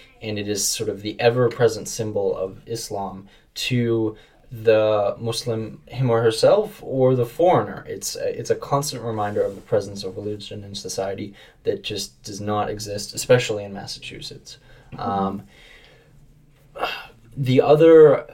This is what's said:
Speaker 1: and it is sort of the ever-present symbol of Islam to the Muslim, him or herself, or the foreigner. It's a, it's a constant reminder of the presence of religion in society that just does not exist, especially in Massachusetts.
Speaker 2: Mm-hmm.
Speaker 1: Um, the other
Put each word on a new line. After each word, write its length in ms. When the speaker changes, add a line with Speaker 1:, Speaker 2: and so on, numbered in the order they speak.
Speaker 1:
and 180
it 100
is 180
sort 220
of 140
the 180
ever-present 680
symbol 500
of 300
Islam 640
to 600
the 680
Muslim, 680
him 240
or 120
herself, 600
or 320
the 120
foreigner. 600
It's 300
a, 200
it's 140
a 60
constant 480
reminder 380
of 120
the 60
presence 420
of 140
religion 480
in 100
society 600
that 220
just 400
does 160
not 280
exist, 460
especially 480
in 100
Massachusetts. 840
Speaker 2:
Mm-hmm. 160
Speaker 1:
Um, 340
the 240
other 720